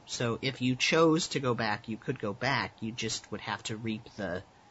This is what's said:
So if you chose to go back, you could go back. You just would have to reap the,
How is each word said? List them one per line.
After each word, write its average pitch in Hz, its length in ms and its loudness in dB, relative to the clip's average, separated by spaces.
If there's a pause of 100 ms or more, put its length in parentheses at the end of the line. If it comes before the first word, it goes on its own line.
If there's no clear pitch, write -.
So 117 360 -2
if 131 200 -4
you 127 140 2
chose 160 540 6
to 143 100 -2
go 127 140 2
back, 110 340 0
you 110 100 -4
could 131 220 -6
go 104 140 -2
back. 123 480 0
You 110 100 -4
just - 400 -6
would 104 100 -6
have 104 220 -6
to 110 140 -6
reap 113 300 -6 (100)
the, 90 260 -4 (280)